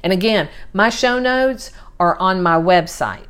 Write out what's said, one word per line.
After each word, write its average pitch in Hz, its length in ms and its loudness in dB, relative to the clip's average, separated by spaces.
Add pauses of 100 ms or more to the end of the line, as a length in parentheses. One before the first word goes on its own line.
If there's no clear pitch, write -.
And 180 100 0
again, 190 360 0 (240)
my 208 160 2
show 247 320 -2
notes 254 500 0 (300)
are 175 180 2
on 185 240 0
my 170 140 4
website, 165 720 0